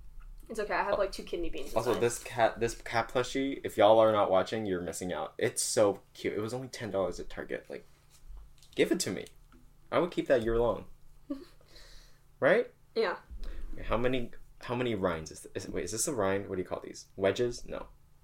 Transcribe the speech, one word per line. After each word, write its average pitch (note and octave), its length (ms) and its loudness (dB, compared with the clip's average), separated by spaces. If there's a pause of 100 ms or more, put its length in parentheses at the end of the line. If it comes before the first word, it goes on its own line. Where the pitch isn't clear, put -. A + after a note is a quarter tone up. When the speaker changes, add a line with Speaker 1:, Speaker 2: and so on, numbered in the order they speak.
(480)
Speaker 1:
It's G#3+ 120 -6
okay, G#3 120 -2
I F3+ 120 0
have, G3+ 80 0
Speaker 2:
Al-, G3+ 60 0
Speaker 1:
like, G3 120 0
two G3+ 140 -10
kidney E3+ 260 -2
beans - 240 -4
Speaker 2:
Also, A2+ 160 0
Speaker 1:
inside. G2 120 2
Speaker 2:
this A#2 180 0
cat, A2+ 400 0
this A#2 160 0
cat - 360 -2
plushie, C3+ 520 -2
if F#2+ 120 -6
y'all A2 220 10
are A2 140 8
not G#2 180 4
watching, F#2+ 340 2
you're F#2+ 160 0
missing F2 320 -4
out. D#2 260 -4
It's - 220 0
so G2+ 420 2 (100)
cute. - 220 -4
It G2 60 -2
was A2 140 -4
only C3 140 -6
ten A2+ 240 -8
dollars F#2 260 0
at D#2 100 -10
Target. - 400 -8
Like, C2 160 -12 (920)
give D#3+ 160 4
it F#3 80 0
to - 100 -2
me. F2 140 -6 (680)
I A#2+ 80 2
would F3 140 0
keep - 160 -4
that B2+ 160 6
year A2+ 120 2
long. A#2 280 2 (440)
Speaker 1:
<laughs> C#4+ 60 -6 (1040)
Speaker 2:
Right? F#3 260 4 (280)
Speaker 1:
Yeah. D3+ 200 0 (600)
Speaker 2:
Okay, - 140 -8
how G#2+ 80 2
many, B2 340 0 (320)
how B2 120 -4
many A#2+ 200 0
rinds E2+ 360 -2
is, - 100 -16
th-, - 160 -18
is, - 120 -8
wait, F2 160 -4
is - 80 -6
this A2 160 -2
a D#3 60 -2
rind? G2 340 0
What F#2+ 80 -4
do F#2 60 -2
you F2+ 60 -6
call - 160 -8
these? - 220 -14 (100)
Wedges? G2 500 0
No. - 200 -8 (380)